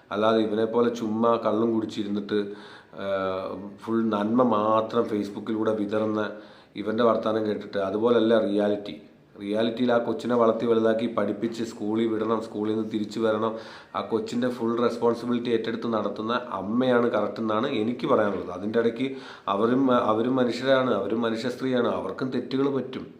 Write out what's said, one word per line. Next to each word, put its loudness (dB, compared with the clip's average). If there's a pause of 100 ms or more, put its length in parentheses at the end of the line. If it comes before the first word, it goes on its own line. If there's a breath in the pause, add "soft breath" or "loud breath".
(140 loud breath)
അല്ലാതെ 4
ഇവനെ 0
പോലെ 4 (100)
ചുമ്മാ 2 (140)
കള്ളും 2
കുടിച്ചിരുന്നിട്ട്, -2 (680 loud breath)
ആ, -4 (760)
ഫുൾ 0 (140)
നന്മ 2 (140)
മാത്രം 2 (100)
Facebook-ിലൂടെ -2
വിതറുന്ന 0 (540 loud breath)
ഇവൻ്റെ -2
വർത്താനം 2
കേട്ടിട്ട്, -4 (100)
അതുപോലല്ല 4
റിയാലിറ്റി. 0 (440)
റിയാലിറ്റിയിൽ 0
ആ 4 (100)
കൊച്ചിനെ -2
വളർത്തി 4
വലുതാക്കി 2 (100)
പഠിപ്പിച്ച് -2
സ്കൂളിൽ -2
വിടണം, 0
സ്കൂളിൽ -2
നിന്ന് -2
തിരിച്ചു -4
വരണം. 2 (440 loud breath)
ആ -2 (120)
കൊച്ചിൻ്റെ -2
ഫുൾ -2 (120)
റെസ്പോൺസിബിലിറ്റി 0
ഏറ്റെടുത്ത് -2
നടത്തുന്ന -2 (200)
അമ്മയാണ് 2
കറക്റ്റ് 0
എന്നാണ് 0 (140)
എനിക്ക് -2
പറയാനുള്ളത്. 2
അതിൻ്റെ -2
ഇടയ്ക്ക് 0 (460 loud breath)
അവരും, 4 (280)
അവരും 2
മനുഷ്യരാണ്, 2
അവരും -2
മനുഷ്യ -2
സ്ത്രീയാണ്, 0 (100)
അവർക്കും -4
തെറ്റുകൾ 0 (100)
പറ്റും. -8 (120)